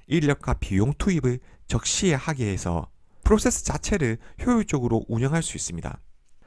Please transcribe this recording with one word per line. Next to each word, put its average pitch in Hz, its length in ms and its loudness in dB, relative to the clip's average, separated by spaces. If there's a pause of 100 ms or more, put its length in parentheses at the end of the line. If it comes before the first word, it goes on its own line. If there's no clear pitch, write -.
인력과 143 480 0
비용 101 400 0
투입을 131 460 0 (260)
적시에 - 480 0
하게 131 360 -2
해서 87 400 -2 (340)
프로세스 220 400 4
자체를 139 540 -2 (260)
효율적으로 143 640 2
운영할 135 340 0
수 - 140 -6
있습니다. - 440 -8 (460)